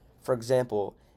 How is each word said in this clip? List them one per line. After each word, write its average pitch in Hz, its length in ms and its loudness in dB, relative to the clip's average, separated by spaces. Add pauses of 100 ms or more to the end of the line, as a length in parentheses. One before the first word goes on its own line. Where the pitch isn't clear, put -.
(220)
For - 100 -2
example, 120 640 0 (220)